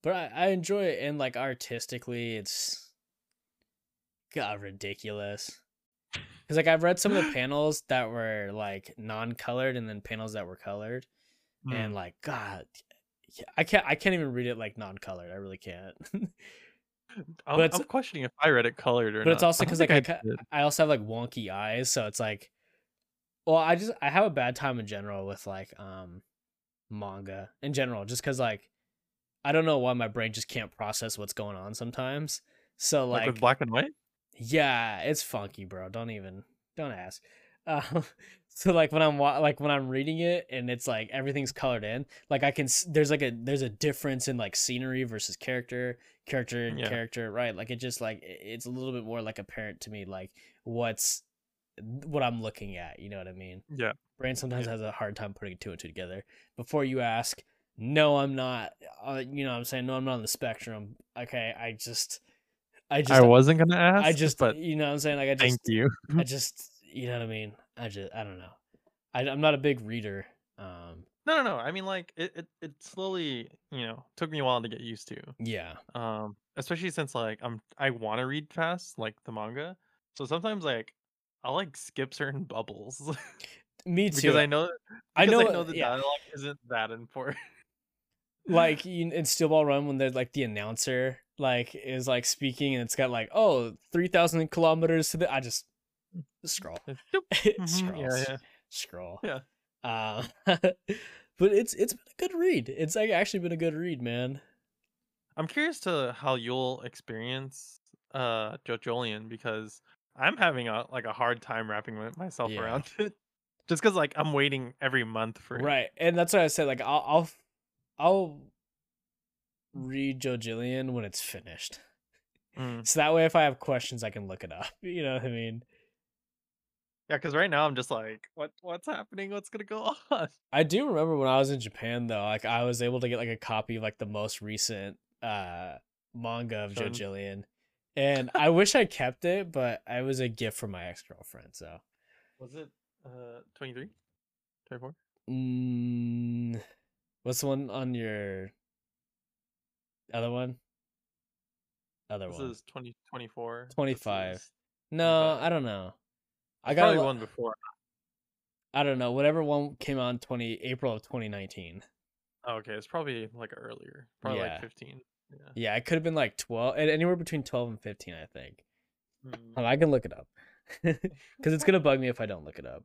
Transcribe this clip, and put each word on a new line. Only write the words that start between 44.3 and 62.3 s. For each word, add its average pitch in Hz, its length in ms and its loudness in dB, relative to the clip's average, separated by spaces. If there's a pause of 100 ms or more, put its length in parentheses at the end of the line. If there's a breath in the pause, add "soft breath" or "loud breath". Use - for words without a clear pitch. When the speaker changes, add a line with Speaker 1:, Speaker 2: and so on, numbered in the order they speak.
Speaker 1:
like, 104 180 -4
scenery 131 480 0
versus 113 320 -6
character, 123 600 -4 (260 soft breath)
character 120 420 -2
and 127 160 -4
Speaker 2:
Yeah. - 0 -
Speaker 1:
character, 113 480 -4
right? 117 240 -2
Like, 92 160 -8
it 123 60 -6
just, 123 240 -6
like, 110 240 -6
i-, - 20 -18
it's 110 380 -12
a 120 60 -10
little 127 220 -6
bit 120 120 -6
more, 113 160 -6
like, 110 180 -8
apparent 104 440 -12
to 107 80 -14
me, 101 160 -10
like, 95 260 -12 (320 soft breath)
what's, 117 580 -2 (600)
what 143 400 -4
I'm 117 200 0
looking 101 340 -10
at, 85 240 -12
you 101 100 -12
know 101 80 -10
what 92 100 -12
I 92 40 -14
mean? 92 360 -14
Speaker 2:
Yeah. 127 240 -2 (260)
Speaker 1:
Brain 131 180 -4
sometimes 123 300 -4
Speaker 2:
Yeah. - 20 -6
Speaker 1:
has 113 120 -6
a 107 120 -6
hard 104 240 -6
time 101 180 -8
putting 95 240 -12
two 101 140 -10
and 82 80 -12
two 87 80 -12
together. 92 360 -10 (320 soft breath)
Before 139 280 0
you 131 160 0
ask, 117 420 -2 (340)
"No, 147 420 6
I'm 139 180 2
not," 127 360 -2 (300)
uh, 135 240 -4
you 139 180 -6
know 127 80 -2
what 120 60 -4
I'm 120 60 -6
saying? 127 220 -4
No, 131 100 -2
I'm 131 100 -2
not 131 80 0
on 117 80 -4
the 110 60 -4
spectrum. 110 680 -6 (220)
Okay, 120 400 -4
I 117 140 -6
just, - 480 -6 (680 soft breath)